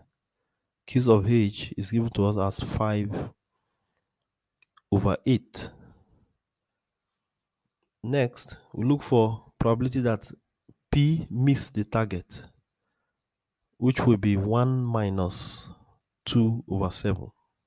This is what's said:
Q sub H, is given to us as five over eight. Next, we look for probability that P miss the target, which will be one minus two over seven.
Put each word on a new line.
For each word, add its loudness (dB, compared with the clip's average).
Q 0
sub 6
H, 0
is -8
given 0
to 0
us -2
as -6
five -2
over 2
eight. -2
Next, -4
we -4
look 2
for 2
probability 0
that -2
P 2
miss 0
the -4
target, -4
which 0
will 6
be 2
one 0
minus -4
two 0
over -2
seven. -4